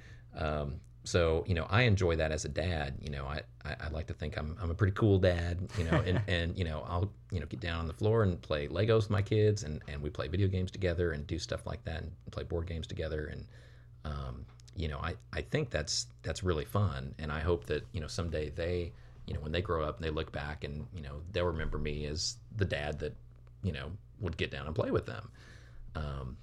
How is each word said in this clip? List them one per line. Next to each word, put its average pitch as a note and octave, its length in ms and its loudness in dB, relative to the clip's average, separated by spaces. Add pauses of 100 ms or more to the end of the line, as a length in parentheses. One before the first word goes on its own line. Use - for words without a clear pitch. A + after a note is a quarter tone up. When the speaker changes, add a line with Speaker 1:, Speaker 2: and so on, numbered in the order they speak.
(360)
Speaker 1:
Um, D2+ 440 -2 (240)
so, E2 420 6
you F#2+ 80 2
know, D#2+ 160 2
I A2 120 6
enjoy F#2+ 340 6
that D#2 160 4
as D#2 120 -2
a D2+ 40 -4
dad. D2+ 520 0
You D2+ 100 -6
know, C#2 160 -6
I, D2 160 -4 (220)
I, D2 200 -4
I D#2 60 -4
like D2+ 180 -2
to - 60 -6
think D2+ 220 -4
I'm, D#2 240 -4
I'm E2+ 120 0
a - 20 -2
pretty F#2+ 180 6
cool G2 280 6
dad, F2 580 2
you E2+ 60 0
know, D3+ 200 4
and, F#2 200 4
Speaker 2:
<laughs> - 40 -2
Speaker 1:
and, E2+ 300 0
you F#2 60 0
know, D2+ 240 -4
I'll, F#2 240 0 (180)
you F2+ 80 -2
know, D2 80 -2
get - 140 -8
down E2 180 -2
on E2 80 -2
the D#2+ 60 -2
floor G#2+ 320 4
and F2+ 180 2
play D2 240 0
Legos G#2 360 4
with G2+ 80 -2
my G2+ 120 4
kids, G#2+ 400 6
and, D2 240 -4
and D2 160 -6
we D2+ 80 -2
play C2 160 -4
video F#2+ 220 4
games F#2 240 2
together F2 400 2
and D2 120 -4
do D#2+ 140 -2
stuff - 260 -4
like - 200 -6
that D#2+ 180 -4
and D#2 80 -8 (220)
play D2 100 -6
board E2+ 240 -2
games E2 220 -6
together. D#2 380 -4
And, D2 180 -8 (600)
um, C#2 400 -6 (300)
you D#2 140 -2
know, C#2+ 100 -4
I, E2 160 -4 (180)
I D#2 100 -2
think - 280 -2
that's, - 380 -2 (160)
that's E2 180 -4
really F2 220 2
fun. C#2 560 0
And D2 100 -4
I D2+ 80 -2
hope E2+ 280 2
that, D2+ 260 -2
you - 80 -4
know, D2+ 80 -6
someday D#2+ 420 -2
they, E2+ 420 -2 (360)
you - 60 -4
know, D2 60 -4
when D#2 120 -4
they F2 100 2
grow E2 220 0
up D2+ 140 -4
and E2 60 -6
they D#2 60 0
look D#2 220 -2
back D2 320 -6
and, C#2+ 280 -6
you E2 100 -10
know, C#2+ 180 -8 (100)
they'll F2 160 2
remember D#2 320 0
me D2 280 -2
as D2+ 300 -4 (200)
the G#2 80 2
dad D2+ 340 0
that, D2+ 160 -4 (480)
you F#2 80 0
know, D2 220 -6 (260)
would E2+ 180 -2
get D#2+ 140 -2
down C#2 160 -6
and D#2 80 -4
play - 160 0
with - 160 0
them. - 240 -10 (640)
Um, C#2 480 -6